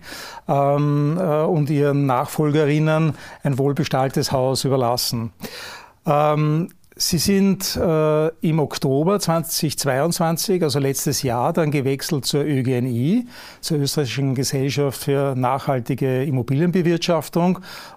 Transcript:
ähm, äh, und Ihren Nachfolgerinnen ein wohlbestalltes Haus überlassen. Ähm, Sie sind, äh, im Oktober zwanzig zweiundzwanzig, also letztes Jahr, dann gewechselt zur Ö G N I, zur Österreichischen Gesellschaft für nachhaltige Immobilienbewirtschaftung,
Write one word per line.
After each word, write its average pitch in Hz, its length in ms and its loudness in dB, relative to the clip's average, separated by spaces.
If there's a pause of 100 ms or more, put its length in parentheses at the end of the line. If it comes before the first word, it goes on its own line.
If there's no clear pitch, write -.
(460)
ähm, 147 720 2
äh, 156 260 0
und 156 260 0
Ihren 143 340 2
Nachfolgerinnen 151 1080 2 (280)
ein 135 160 -2
wohlbestalltes 135 720 0
Haus 131 340 0
überlassen. 120 680 0 (720)
Ähm, 151 640 2 (340)
Sie - 140 0
sind, 196 600 2
äh, 156 520 2 (180)
im 160 120 2
Oktober 151 600 0
zwanzig 165 580 -2
zweiundzwanzig, 165 840 0
also 143 160 0
letztes 139 440 -2
Jahr, 123 320 0
dann 156 160 0
gewechselt 139 560 -2
zur 147 180 0
Ö 139 180 0
G 127 140 0
N 120 80 0
I, 143 420 0 (360)
zur 151 160 -2
Österreichischen 139 560 0
Gesellschaft 139 680 -2
für 139 300 0
nachhaltige 131 920 0
Immobilienbewirtschaftung, 170 1400 0 (360)